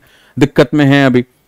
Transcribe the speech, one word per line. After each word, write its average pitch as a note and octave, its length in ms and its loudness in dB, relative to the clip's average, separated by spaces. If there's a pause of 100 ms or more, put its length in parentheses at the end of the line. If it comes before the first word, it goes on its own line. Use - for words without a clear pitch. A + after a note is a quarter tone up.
(400)
दिक्कत C#3+ 340 0
में D3 120 0
हैं C#3 200 2
अभी, B2 200 -2 (220)